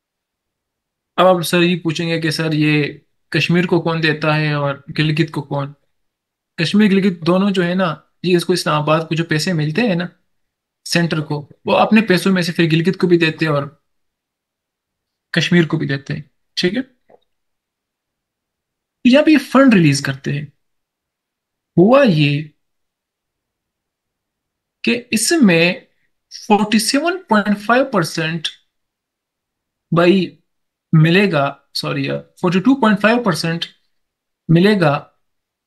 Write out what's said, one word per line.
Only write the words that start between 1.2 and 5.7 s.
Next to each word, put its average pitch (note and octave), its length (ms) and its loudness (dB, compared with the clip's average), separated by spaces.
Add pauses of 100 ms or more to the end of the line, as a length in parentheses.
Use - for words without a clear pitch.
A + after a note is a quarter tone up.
आप F#3 160 2
सर F3 200 0
ये F3 140 0
पूछेंगे E3 440 -4
कि D#3+ 120 -4
सर D#3+ 220 -4
ये D3+ 500 -2 (280)
कश्मीर E3+ 340 0
को F3 140 0
कौन E3 200 -4
देता D#3 340 -2
है D3+ 220 -2
और C#3+ 340 -6
गिलगित D#3 400 -2
को D3 120 -8
कौन? C#3+ 320 -8 (840)